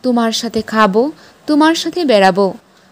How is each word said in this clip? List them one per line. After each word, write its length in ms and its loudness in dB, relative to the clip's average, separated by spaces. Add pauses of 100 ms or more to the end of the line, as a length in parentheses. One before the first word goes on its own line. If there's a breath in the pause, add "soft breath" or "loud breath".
'তোমার 300 0
সাথে 300 -6
খাবো, 500 0 (340 soft breath)
তোমার 280 2
সাথে 300 -6
বেড়াবো।' 500 2 (380 soft breath)